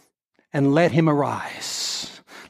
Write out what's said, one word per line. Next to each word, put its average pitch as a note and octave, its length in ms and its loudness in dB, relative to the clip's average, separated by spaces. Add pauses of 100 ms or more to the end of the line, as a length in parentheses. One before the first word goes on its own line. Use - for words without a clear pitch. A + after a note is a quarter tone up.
(540)
and C#3 200 2
let D#3+ 180 4
him D#3+ 180 4
arise. - 1120 -4 (280)